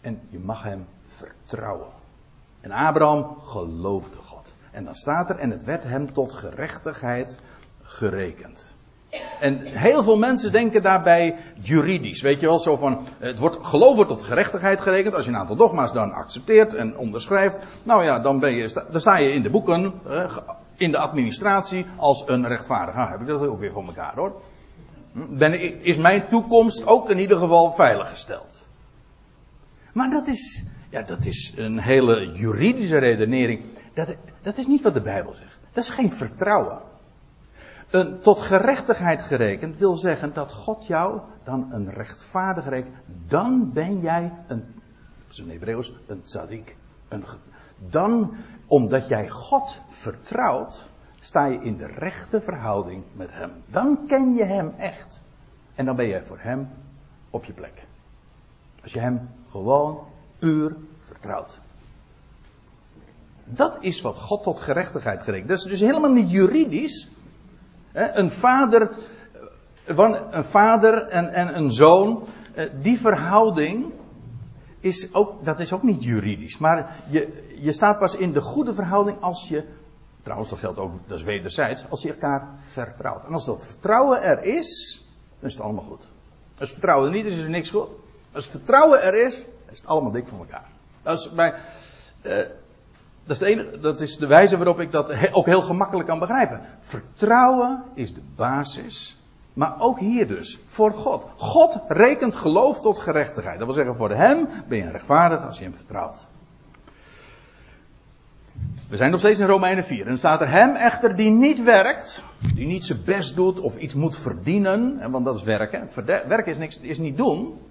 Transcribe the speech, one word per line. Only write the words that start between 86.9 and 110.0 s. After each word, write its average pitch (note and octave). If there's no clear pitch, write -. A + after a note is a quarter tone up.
er E3+
niet G#3+
is, G3+
is E3
er D#3+
niks F3
goed. -
Als D3
vertrouwen C#4+
er G3+
is, -
is -
het -
allemaal D3
dik A#2+
voor G#2
elkaar. -
Dat D#3+
is -
bij, E3
eh, -
dat D3
is -
de F#3
enige, A3
dat D3+
is D3+
de D3+
wijze F3+
waarop E3+
ik E3+
dat D3
he-, D3
ook -
heel F3+
gemakkelijk F#3
kan D#3+
begrijpen. F#3
Vertrouwen B3
is G#2
de D#2
basis, B2+
maar D3
ook B3
hier G#3+
dus, F#2
voor G#3+
God. -
God -
rekent A#3
geloof G#3+
tot G#3+
gerechtigheid. A2
Dat A2+
wil C3
zeggen, B2
voor B2
hem B3
ben -
je F2
rechtvaardig D#3+
als -
je F#2
hem F2
vertrouwt. -
We G#2
zijn B2+
nog F3
steeds G#3
in G3
Romeinen F#3
vier. B2